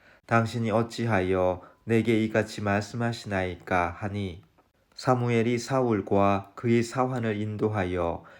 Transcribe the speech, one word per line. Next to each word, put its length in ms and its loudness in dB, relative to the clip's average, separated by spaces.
당신이 460 0
어찌하여 920 0
내게 380 2
이같이 380 -2
말씀하시나이까? 1400 -2
하니, 440 -6
사무엘이 600 2
사울과 1000 2
그의 280 2
사환을 540 -2
인도하여 840 -2